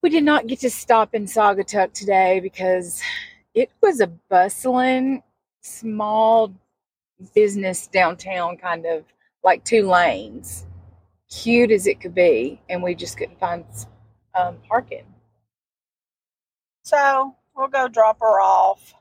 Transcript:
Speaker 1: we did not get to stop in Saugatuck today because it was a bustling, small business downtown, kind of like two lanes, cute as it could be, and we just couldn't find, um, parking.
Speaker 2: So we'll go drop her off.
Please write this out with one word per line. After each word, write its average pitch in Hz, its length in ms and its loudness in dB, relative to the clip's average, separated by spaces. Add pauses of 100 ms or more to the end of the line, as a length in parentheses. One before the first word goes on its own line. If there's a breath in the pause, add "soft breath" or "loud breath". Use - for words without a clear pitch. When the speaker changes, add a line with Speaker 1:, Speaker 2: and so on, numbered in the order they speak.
Speaker 1:
we 349 80 2
did 311 140 2
not 294 240 2
get 254 140 -8
to 247 100 0
stop 220 420 0
in 214 120 -4
Saugatuck 202 680 0
today 190 460 2
because 185 640 -4 (500 loud breath)
it 254 180 -2 (120)
was 359 160 2
a 196 80 2
bustling, 254 1120 0 (400)
small 220 920 0 (840)
business 196 500 0
downtown, 180 720 -2
kind 170 300 -6
of 160 180 -4 (380)
like 185 200 2
two 214 240 0
lanes, 180 760 -2 (640)
cute 233 400 2
as 202 160 2
it - 160 -2
could 175 140 -12
be, 156 520 2
and 180 140 -6
we 180 140 -4
just 170 220 -14
couldn't - 220 -12
find, 175 240 -6 (680)
um, 180 240 -4 (100)
parking. - 380 -6 (1800)
Speaker 2:
So 277 520 0 (200)
we'll 269 120 -4
go 262 200 -2
drop 220 340 2
her 214 200 2
off. 190 600 0